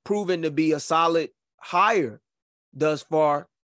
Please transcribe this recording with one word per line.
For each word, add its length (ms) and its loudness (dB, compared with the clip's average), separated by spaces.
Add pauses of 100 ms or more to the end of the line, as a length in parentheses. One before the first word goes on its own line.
proven 380 -2
to 80 -2
be 220 0
a 80 -2
solid 500 0 (280)
hire 640 0 (540)
thus 300 -2
far, 440 0 (240)